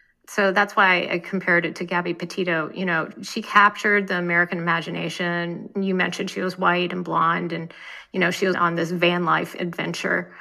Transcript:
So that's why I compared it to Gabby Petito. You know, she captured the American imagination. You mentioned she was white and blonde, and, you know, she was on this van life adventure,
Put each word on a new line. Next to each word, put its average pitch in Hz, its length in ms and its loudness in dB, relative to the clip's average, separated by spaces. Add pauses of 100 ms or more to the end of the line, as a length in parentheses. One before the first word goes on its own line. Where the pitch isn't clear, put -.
(280)
So 196 240 2
that's 202 240 2
why 185 360 4
I 175 60 0
compared 175 480 2
it 170 120 -4
to 185 60 -4
Gabby 175 300 -2
Petito. 170 580 -2
You 185 140 -6
know, 165 240 -2 (140)
she - 180 -8
captured 208 680 4
the 185 120 0
American 175 400 0
imagination. 170 1160 -4
You 190 200 0
mentioned 185 340 -2
she 190 120 -6
was 185 140 -4
white 180 380 0
and 180 100 -6
blonde, 165 480 0
and, 165 220 -8 (400)
you 190 60 -2
know, 175 100 2
she 180 160 -2
was 185 100 2
on 170 200 2
this 170 160 -2
van 175 340 2
life 160 300 0
adventure, 175 840 -4